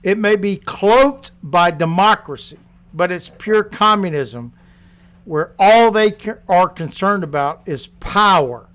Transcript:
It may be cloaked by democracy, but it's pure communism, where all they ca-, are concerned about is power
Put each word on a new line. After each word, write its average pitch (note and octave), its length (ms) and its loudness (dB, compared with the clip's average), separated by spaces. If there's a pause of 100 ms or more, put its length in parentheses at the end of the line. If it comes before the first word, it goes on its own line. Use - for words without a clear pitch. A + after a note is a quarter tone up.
It G3 160 -2
may G#3 160 2
be G3 220 -4
cloaked C4+ 720 0 (140)
by F3 260 2
democracy, E3 880 -2 (340)
but F3+ 200 -2
it's F3 160 -10
pure G#3+ 340 0
communism, D3+ 880 -2 (720)
where D#3 360 -6
all A3+ 320 6
they G#3+ 180 2
ca-, G#3+ 280 -12 (100)
are F3+ 200 4
concerned F#3 540 -4
about D3 440 -4
is C#3+ 200 -8
power E3 880 0